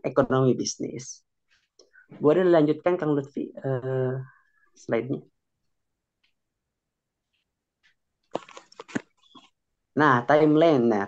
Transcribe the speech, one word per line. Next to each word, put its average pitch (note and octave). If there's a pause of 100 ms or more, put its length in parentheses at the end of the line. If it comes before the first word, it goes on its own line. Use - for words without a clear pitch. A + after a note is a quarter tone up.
Ekonomi C3 (100)
Bisnis. - (1160)
Boleh D#3
dilanjutkan, D#3
Kang D3+
Lutfi, C#3 (240)
eh, C3 (720)
slide-nya. B2+ (4000)
Nah, C3
timeline. D3+
Nah, G#2